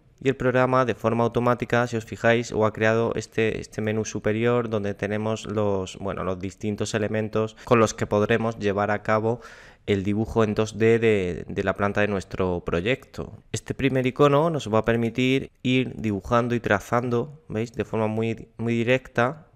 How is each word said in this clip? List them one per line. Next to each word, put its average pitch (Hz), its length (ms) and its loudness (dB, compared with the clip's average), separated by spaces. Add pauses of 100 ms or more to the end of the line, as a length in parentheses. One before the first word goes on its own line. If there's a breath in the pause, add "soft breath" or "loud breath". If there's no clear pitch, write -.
(220)
y 131 60 -6
el 131 80 2
programa 127 480 2
de 117 120 0
forma 117 280 0
automática, 120 640 0
si 117 80 -6
os 110 80 -4
fijáis, 117 480 0
os 107 160 2
ha 104 60 -4
creado 110 420 2
este, 110 460 -2
este - 180 -12
menú 110 240 -2
superior 113 640 0
donde 101 240 -2
tenemos 107 520 -4
los, 101 500 -2
bueno, 92 300 -6
los 92 120 -2
distintos 101 560 -6
elementos 107 720 -2
con 120 160 4
los 110 140 4
que - 120 -6
podremos 113 540 0
llevar 101 320 0
a 104 100 -2
cabo 110 380 0 (460 loud breath)
el 98 180 0
dibujo 107 400 0
en 104 120 0
dos 107 220 -2
D 113 220 4
de, 101 480 0
de 92 160 -4
la 95 100 0
planta 101 280 0
de 104 80 2
nuestro 92 560 -2
proyecto. - 760 -4 (120)
Este - 200 -6
primer 131 340 0
icono 143 420 4
nos 151 180 -4
va 107 120 2
a 107 40 2
permitir 117 680 0 (120)
ir 127 320 0
dibujando 117 580 0
y 120 60 2
trazando, 120 880 -2
¿veis? 110 240 -6
De 104 140 -4
forma 110 220 -2
muy, 110 500 -4
muy 117 160 -2
directa, 123 840 0